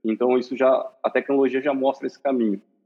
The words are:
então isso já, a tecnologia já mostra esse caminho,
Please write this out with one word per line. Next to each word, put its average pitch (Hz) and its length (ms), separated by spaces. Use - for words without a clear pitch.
então 123 340
isso 123 180
já, 131 140
a 110 60
tecnologia 135 520
já 143 120
mostra 135 340
esse - 140
caminho, 117 400